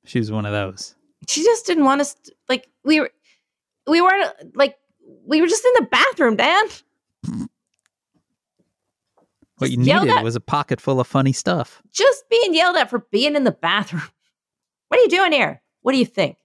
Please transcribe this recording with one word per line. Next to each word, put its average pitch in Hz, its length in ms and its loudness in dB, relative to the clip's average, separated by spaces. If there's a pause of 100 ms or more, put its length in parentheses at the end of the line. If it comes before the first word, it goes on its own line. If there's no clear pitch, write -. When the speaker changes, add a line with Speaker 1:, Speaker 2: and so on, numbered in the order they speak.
Speaker 1:
She - 140 -6
was 107 140 -4
one 107 140 -6
of 104 60 -6
those. 95 420 -8 (340)
Speaker 2:
She 302 140 -4
just 453 240 0
didn't 330 180 0
want 269 160 2
us 285 140 -4
to, - 180 -20 (160)
like, 254 200 -4 (160)
we 302 160 2
were, - 100 -4 (760)
we 320 160 2
weren't, 370 540 -2
like, 277 200 0 (480)
we 302 160 2
were 349 60 4
just 415 180 -2
in 494 100 4
the 453 160 4
bathroom, 254 460 2
Dan. 349 300 2 (3000)
Speaker 1:
What 135 100 -2
Speaker 2:
Just 123 100 -4
Speaker 1:
you 123 60 2
Speaker 2:
yelled 339 200 4
Speaker 1:
needed - 140 2
Speaker 2:
at - 60 -2
Speaker 1:
was 117 100 -4
a 117 60 -6
pocket - 400 -4
full 135 180 -2
of 123 80 -2
funny 135 260 0
stuff. - 480 -6 (120)
Speaker 2:
Just - 360 0
being 453 240 2
yelled 359 240 2
at 269 140 0
for 240 80 -4 (140)
being 285 240 0
in 277 80 0
the 226 80 2
bathroom. 175 500 -4 (840)
"What - 100 2
are 508 60 6
you 403 40 2
doing 359 220 0
here? 202 320 -2 (200)
What 254 100 0
do 269 60 0
you 240 60 4
think? 180 400 -4